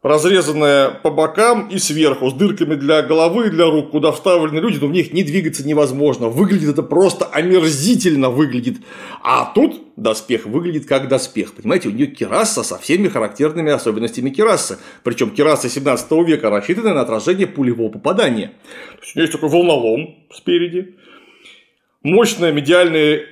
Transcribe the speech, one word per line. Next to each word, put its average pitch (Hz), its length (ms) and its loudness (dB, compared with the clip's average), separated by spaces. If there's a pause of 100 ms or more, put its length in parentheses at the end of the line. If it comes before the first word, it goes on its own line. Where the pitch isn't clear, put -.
разрезанная 151 880 2
по - 200 -4
бокам 196 580 0
и 185 100 -6
сверху, 143 520 0
с - 20 -10
дырками 156 420 0
для 147 280 2
головы 165 460 2
и - 20 2
для 165 160 2
рук, 151 240 0
куда 151 220 0
вставлены 156 460 0
люди, 175 220 -2
но 147 60 0
в 143 60 -2
них 175 200 -2
не 190 100 0
двигаться 151 440 -4
невозможно. 139 640 0
Выглядит 151 420 0
это 143 120 -2
просто 170 440 0
омерзительно 160 1040 2
выглядит. 123 480 -2 (440)
А - 320 0
тут - 280 2 (140)
доспех 110 500 -2
выглядит 156 400 -4
как 135 220 -2
доспех. 123 440 -4
Понимаете, - 360 -2
у 101 40 -4
нее 131 140 0
кираса 131 560 -2
со 90 160 -8
всеми 185 300 0
характерными 151 640 -2
особенностями 120 600 -2
кирасы. 185 480 0 (260)
Причем 117 260 -2
кираса 143 380 0
семнадцатого 139 560 0
века 147 240 2
рассчитана 175 460 -2
на 135 80 0
отражение 170 440 -2
пулевого 120 440 -2
попадания. 131 640 -2 (440)
То - 60 -20
есть - 140 -14
у - 20 -4
нее 160 60 2
есть 147 80 -2
такой 151 180 -4
волнолом 143 680 2 (160)
спереди. 175 640 -2 (1080)
Мощное 175 480 2
медиальное, 151 800 2